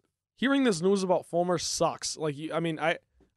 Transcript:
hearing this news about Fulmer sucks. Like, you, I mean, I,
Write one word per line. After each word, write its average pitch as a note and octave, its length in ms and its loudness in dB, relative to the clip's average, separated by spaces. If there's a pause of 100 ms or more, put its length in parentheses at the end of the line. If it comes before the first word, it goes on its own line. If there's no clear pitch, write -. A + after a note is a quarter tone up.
(360)
hearing C#4 260 2
this G3 180 2
news F#3+ 220 2
about F3 240 0
Fulmer F3 320 0
sucks. - 580 -2
Like, D3+ 200 -4
you, D#3 180 -8
I E3 60 0
mean, E3 180 -2
I, D#3+ 200 0 (380)